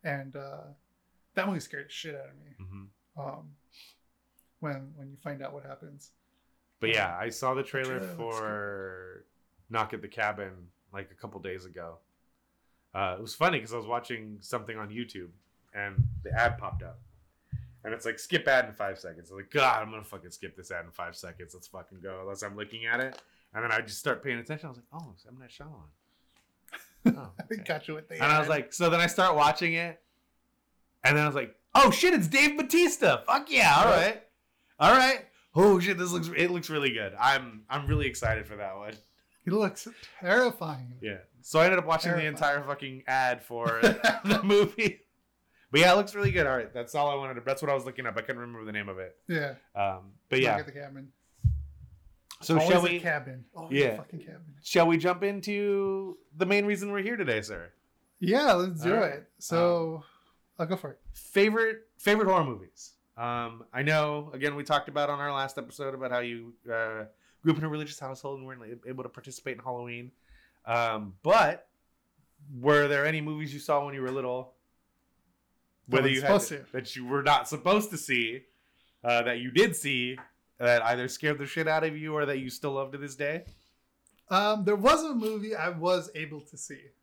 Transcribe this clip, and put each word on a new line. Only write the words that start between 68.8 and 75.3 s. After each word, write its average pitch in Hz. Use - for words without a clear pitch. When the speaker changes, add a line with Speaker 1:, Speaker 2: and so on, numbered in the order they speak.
Speaker 2:
able 131
to 127
participate 127
in 113
Halloween. 120
Um, 113
but 175
were 143
there 143
any 156
movies 151
you 147
saw 147
when 143
you 135
were 127
little, 127